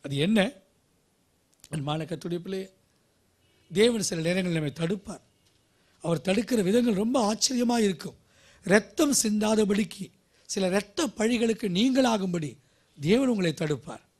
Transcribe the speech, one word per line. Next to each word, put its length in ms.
அது 140
என்ன? 360
அன்பான 360
கர்த்தருடைய 340
பிள்ளையே, 320
தேவன் 300
சில 180
நேரங்களில் 380
நம்மை 140
தடுப்பார். 500
அவர் 180
தடுக்கிற 420
விதங்கள் 320
ரொம்ப 220
ஆச்சரியமா 460
இருக்கும். 380
இரத்தம் 580
சிந்தாதபடிக்கு, 880
சில 200
இரத்த 400
பழிகளுக்கு 600
நீங்களாகும்படி 880
தேவன் 280
உங்களை 240
தடுப்பார். 520